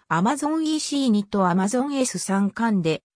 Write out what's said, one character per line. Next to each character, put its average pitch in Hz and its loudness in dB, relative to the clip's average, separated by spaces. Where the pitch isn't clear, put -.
Amazon 294 0
イ 311 0
ー - 0
シ 277 -2
ー - 2
二 208 2
と 202 0
Amazon 208 0
エ 262 0
ス 185 -6
三 196 0
間 220 0
で 160 0